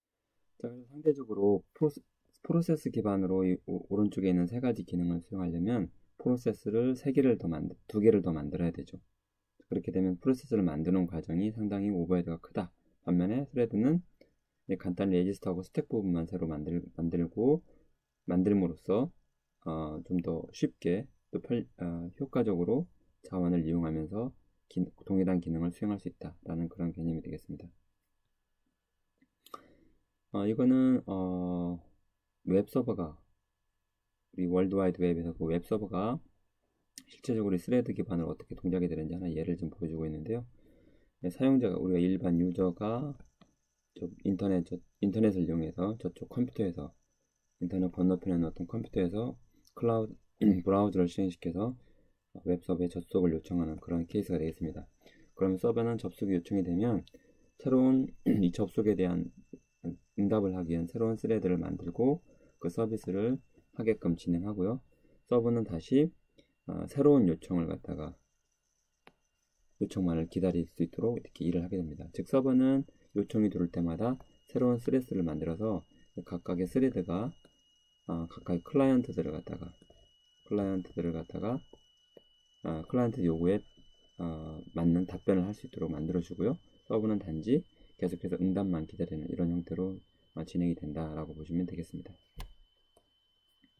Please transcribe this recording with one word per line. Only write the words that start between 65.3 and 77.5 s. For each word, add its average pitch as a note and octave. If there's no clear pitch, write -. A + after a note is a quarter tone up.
다시, C3
어, E2+
새로운 C#3
요청을 E2+
갖다가 D#2
요청만을 E2+
기다릴 F2
수 -
있도록 A2+
이렇게 -
일을 F2
하게 F2
됩니다. E2
즉 -
서버는 C3
요청이 G#2
들어올 F2
때마다 F2
새로운 B2
스레스를 B2+
만들어서 E2
각각의 F2+
스레드가, A2+